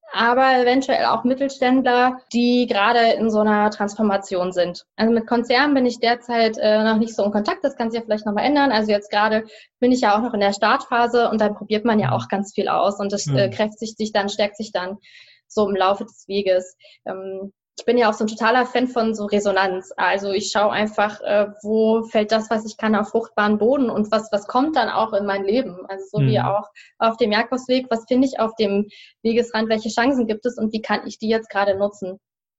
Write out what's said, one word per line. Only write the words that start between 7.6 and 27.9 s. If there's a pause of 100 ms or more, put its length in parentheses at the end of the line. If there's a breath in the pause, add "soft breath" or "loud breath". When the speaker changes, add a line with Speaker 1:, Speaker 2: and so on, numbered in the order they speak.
Speaker 1:
das
kann
sich
ja
vielleicht
nochmal
ändern.
Also
jetzt
gerade (380 loud breath)
bin
ich
ja
auch
noch
in
der
Startphase
und
dann
probiert
man
ja
auch
ganz
viel
aus
und
das,
Speaker 2:
Mhm.
Speaker 1:
äh,
kräftigt
sich
dann,
stärkt
sich
dann (480 loud breath)
so
im
Laufe
des
Weges. (300 soft breath)
Ähm, (240)
ich
bin
ja
auch
so
ein
totaler
Fan
von
so
Resonanz.
Also
ich
schaue
einfach,
äh, (140)
wo
fällt
das,
was
ich
kann,
auf
fruchtbaren
Boden
und
was,
was
kommt
dann
auch
in
mein
Leben.
Also
so
wie
Speaker 2:
Mhm.
Speaker 1:
auch (300 loud breath)
auf
dem
Jakobsweg,
was